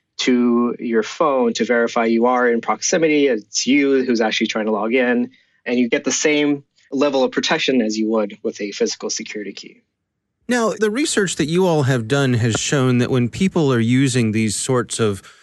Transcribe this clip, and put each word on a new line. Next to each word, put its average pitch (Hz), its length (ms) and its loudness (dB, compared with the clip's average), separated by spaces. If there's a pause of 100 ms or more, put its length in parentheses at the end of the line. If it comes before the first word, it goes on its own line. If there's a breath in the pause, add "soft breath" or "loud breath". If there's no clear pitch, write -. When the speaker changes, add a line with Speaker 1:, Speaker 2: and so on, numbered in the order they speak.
(180 soft breath)
Speaker 1:
to 120 640 2
your 113 220 0
phone 127 520 0
to 117 120 -2
verify 117 400 0
you 113 220 2
are 123 200 2
in 117 140 0
proximity, 151 640 0
it's - 380 -4
you 139 380 2
who's 120 180 0
actually 110 260 0
trying 107 180 -4
to 110 60 -2
log 107 220 -2
in, 123 380 0 (340 soft breath)
and 120 140 -2
you 120 100 2
get 143 140 -2
the 135 80 -4
same 147 520 0 (280 soft breath)
level 135 320 2
of 123 80 0
protection 139 500 0
as 107 160 -2
you 107 120 -2
would 107 340 -2
with 113 180 -6
a 101 100 -8
physical 110 380 -4
security 104 440 -10
key. - 280 -20 (680)
Speaker 2:
Now, 226 260 0
the 208 180 0
research 226 460 -2
that 165 80 0
you 175 200 0
all 156 180 2
have 123 240 0
done 139 260 2
has 113 260 0
shown 127 400 2
that 123 100 0
when 123 200 0
people 170 440 0
are 117 60 2
using 120 540 2
these 110 220 0
sorts - 440 -2
of, 104 240 -2 (200 loud breath)